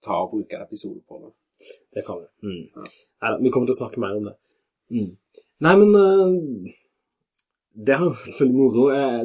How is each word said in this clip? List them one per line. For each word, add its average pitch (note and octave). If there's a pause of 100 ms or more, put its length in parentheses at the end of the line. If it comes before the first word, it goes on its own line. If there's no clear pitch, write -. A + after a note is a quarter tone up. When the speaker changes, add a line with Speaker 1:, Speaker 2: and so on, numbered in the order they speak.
Speaker 1:
ta F2+
og F#2
bruke G#2+
en -
episode -
på -
det. - (600)
Speaker 2:
Det G#2
kan F2
vi. - (180)
Mm. F2+ (120)
Speaker 1:
Ja. - (380)
Speaker 2:
Neida, -
vi B2+
kommer B2
til B2+
å B2+
snakke A#2+
mer G2+
om G#2
det. - (560)
Mm. G2+ (500)
Nei, E3+
men, G#3
eh, F#3 (1040)
det B2+
har E3+
vært -
veldig B2+
moro. B2+
Eh, C3+